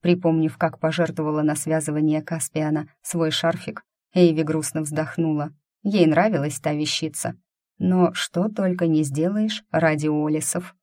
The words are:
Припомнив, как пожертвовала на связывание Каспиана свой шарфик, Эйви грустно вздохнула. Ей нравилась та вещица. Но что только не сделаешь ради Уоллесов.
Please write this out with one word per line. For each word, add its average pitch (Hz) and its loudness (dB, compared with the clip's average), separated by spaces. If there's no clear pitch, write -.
Припомнив, 165 2
как 160 -2
пожертвовала 156 -2
на 151 2
связывание 156 0
Каспиана 151 -4
свой 165 -2
шарфик, - -4
Эйви 170 6
грустно 156 -2
вздохнула. 151 -2
Ей 196 4
нравилась 156 2
та 147 -2
вещица. 151 -4
Но 180 4
что - -4
только 180 0
не 156 4
сделаешь 185 -2
ради 156 2
Уоллесов. 151 -2